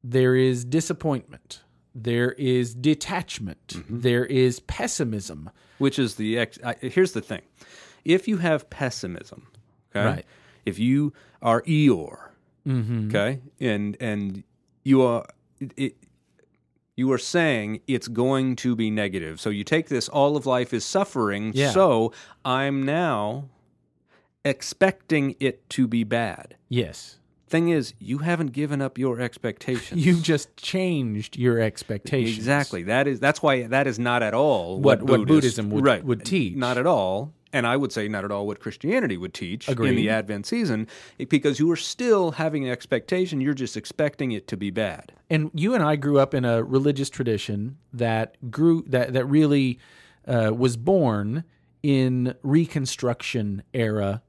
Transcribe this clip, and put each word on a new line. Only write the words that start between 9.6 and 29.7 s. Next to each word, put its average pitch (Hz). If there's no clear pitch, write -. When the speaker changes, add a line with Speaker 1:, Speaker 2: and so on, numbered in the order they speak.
Speaker 2:
okay? 104
Speaker 1:
Right. -
Speaker 2:
If 92
you 139
are 117
Eeyore, 143
Speaker 1:
Mm-hmm. 117
Speaker 2:
okay? 110
And, 104
and 101
you 135
are, 117
it, 131
it, 135
you 131
are 127
saying 123
it's 120
going 127
to 123
be 110
negative. 95
So 110
you 101
take 156
this, 123
all 143
of 127
life 127
is 113
suffering, 110
Speaker 1:
Yeah. 135
Speaker 2:
so 127
I'm 135
now 139
expecting 143
it -
to 127
be 113
bad. 110
Speaker 1:
Yes. -
Speaker 2:
Thing 165
is, 151
you 120
haven't 160
given 143
up 135
your 123
expectations. 127